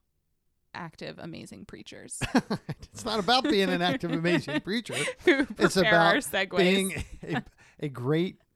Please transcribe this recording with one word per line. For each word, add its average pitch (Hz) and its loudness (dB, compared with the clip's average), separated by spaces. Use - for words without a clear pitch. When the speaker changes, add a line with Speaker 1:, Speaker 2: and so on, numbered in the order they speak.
Speaker 1:
active, 160 -12
amazing - -14
preachers. - -16
Speaker 2:
<laughs> - -6
It's - -14
not 220 -2
about 240 4
being 202 4
an 175 0
active, 175 0
amazing 175 0
Speaker 1:
<laughs> - -8
Speaker 2:
preacher. - -4
Speaker 1:
Who 277 4
Speaker 2:
It's - 4
Speaker 1:
prepare 190 4
Speaker 2:
about 170 6
Speaker 1:
our 285 2
segues. 196 -4
Speaker 2:
being 190 2
a, 165 -4
a 151 -4
great 147 -2